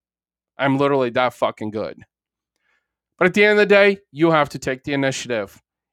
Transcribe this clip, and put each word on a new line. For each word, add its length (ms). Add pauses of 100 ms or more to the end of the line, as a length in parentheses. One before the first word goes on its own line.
(580)
I'm 200
literally 320
that 240
fucking 360
good. 320 (1160)
But 80
at 80
the 100
end 80
of 60
the 80
day, 320 (120)
you 220
have 160
to 100
take 260
the 100
initiative. 680 (300)